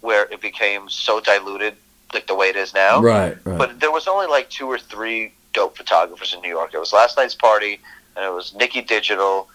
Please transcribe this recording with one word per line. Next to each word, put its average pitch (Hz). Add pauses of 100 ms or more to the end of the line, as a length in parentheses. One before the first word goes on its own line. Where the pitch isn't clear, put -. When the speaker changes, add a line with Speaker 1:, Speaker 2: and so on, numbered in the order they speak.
Speaker 1:
where 104
it 104
became 101
so -
diluted, 101 (380)
like, 107
the 95
way 95
it 95
is 95
now. 98
Speaker 2:
Right, 104
right. 90
Speaker 1:
But 123
there 156
was 160
only, 190
like, 143
two 135
or 123
three 113 (200)
dope 98
photographers 87
in 90
New 90
York. 80
It 78
was -
Last 113
Night's 131
Party, 104 (360)
and 95
it 95
was 90
Nicky 123
Digital. 98